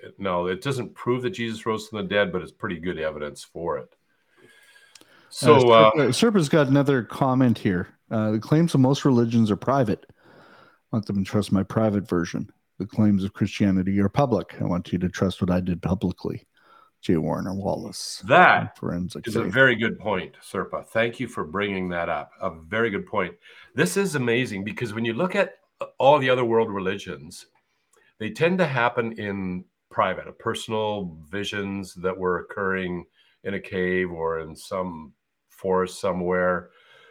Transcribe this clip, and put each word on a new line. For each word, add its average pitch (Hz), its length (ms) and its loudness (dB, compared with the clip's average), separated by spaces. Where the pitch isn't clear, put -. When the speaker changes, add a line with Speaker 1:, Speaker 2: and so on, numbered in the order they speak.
Speaker 1:
no, 90 260 -2
it 92 160 -4
doesn't 123 320 -6
prove 123 300 -4
that 123 80 -4
Jesus 113 340 -8
rose 107 220 -4
from 110 100 -10
the 98 100 -6
dead, 101 240 0
but 87 120 -4
it's - 80 -16
pretty 92 260 -8
good 82 220 -8
evidence 76 440 -8
for 82 360 -8
it. - 120 -16
Speaker 2:
Uh, - 1120 -20
Speaker 1:
So, 135 420 8
uh, 110 180 10
Speaker 2:
Serpa, 131 240 2
Serpa's 208 360 4
got 147 180 4
another 139 340 4
comment 127 560 2
here. 92 300 0
Uh, 110 180 0
"The 110 100 0
claims 160 360 2
of 135 60 6
most 131 220 4
religions 117 460 4
are 190 60 4
private. 120 500 0
Let 110 160 -2
them 98 160 0
trust 101 280 -2
my 98 120 2
private 104 440 0
version. - 440 -4
The 95 80 -6
claims 104 380 2
of 98 100 -6
Christianity 98 640 0
are 101 100 2
public. 120 520 -2
I 104 40 -4
want 92 280 -4
you 90 60 0
to 90 100 -2
trust 92 320 -2
what 90 80 -2
I 90 100 2
did 90 220 -4
publicly." - 640 -4
J. 90 160 2
Warner 78 360 -4
Wallace. - 720 -8
Speaker 1:
That 127 500 6
Speaker 2:
Forensic - 500 -6
Speaker 1:
is 110 80 -6
a 113 80 0
Speaker 2:
Faith. 95 100 -4
Speaker 1:
very 127 220 6
good 107 240 -4
point, 95 420 -4
Serpa. - 440 -8
Thank 117 340 -2
you 123 80 -6
for 107 160 -8
bringing 92 460 -4
that 87 180 -4
up. 73 320 -6
A 95 100 -4
very 87 400 -4
good 98 160 -6
point. 92 300 -4
This 180 220 0
is 190 180 -2
amazing 117 480 0
because 107 300 -6
when 117 100 -4
you 113 100 -2
look 180 220 -4
at 196 200 0
all 139 200 6
the 131 120 0
other 127 160 2
world 113 260 2
religions, 90 760 -8
they 127 100 -6
tend 170 300 2
to 180 60 4
happen 123 480 0
in 98 520 -6
private, 95 400 -2
a - 20 -18
personal 107 880 -6
visions 98 640 -6
that 92 220 -4
were 90 220 -2
occurring 92 640 -4
in 101 120 -6
a 92 40 -4
cave 92 500 -2
or 82 300 -4
in 78 160 -12
some 87 560 -10
forest 92 500 -2
somewhere. 90 720 -2